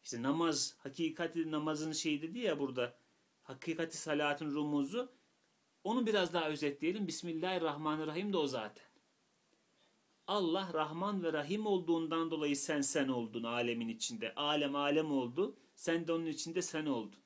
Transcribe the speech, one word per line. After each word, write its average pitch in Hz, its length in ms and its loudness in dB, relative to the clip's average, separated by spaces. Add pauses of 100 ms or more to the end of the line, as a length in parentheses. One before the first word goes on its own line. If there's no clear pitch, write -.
İşte 117 180 -8
namaz, 151 580 2
hakikati 165 720 -4
namazın 156 400 -2
şeyi 151 300 0
dedi 170 180 -8
ya 170 200 0
burada, 123 360 -2 (480)
hakikati 165 540 -4
salatın 147 540 0
rumuzu, 151 600 0 (720)
onu 226 240 2
biraz 185 260 4
daha 160 160 2
özetleyelim. 156 580 0
Bismillahirrahmanirrahim 160 1300 0
de 180 40 4
o 151 100 2
zaten. 113 460 -6 (1300)
Allah 185 460 2
Rahman 170 500 0
ve 160 100 0
Rahim 170 320 0
olduğundan 165 680 2
dolayı 147 260 2
sen 147 240 2
sen 139 260 4
oldun 117 360 0
alemin 117 440 0
içinde. 113 480 -6
Alem 147 400 2
alem 147 360 2
oldu, 135 440 0 (200)
sen 165 320 0
de 165 60 0
onun 165 120 0
içinde 165 360 -2
sen 156 240 -2
oldun. 117 400 -2